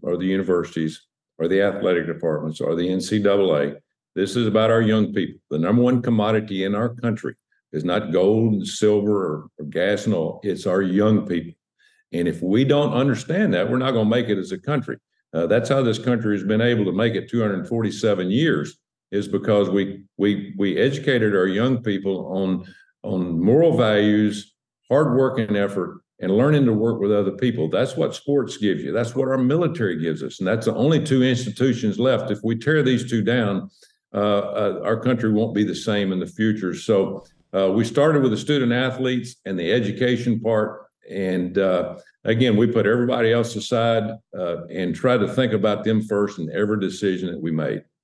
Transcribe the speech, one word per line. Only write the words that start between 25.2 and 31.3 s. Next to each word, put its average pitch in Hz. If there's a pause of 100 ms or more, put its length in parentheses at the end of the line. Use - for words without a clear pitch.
and 104
effort, 98 (200)
and 95
learning 139
to 117
work 110
with 101
other 101
people. 82
That's 117
what 165
sports 139
gives 196
you. 82
That's 113
what 131
our 131
military 127
gives 78
us. -
And 92
that's 113
the 113
only 156
two 131
institutions 120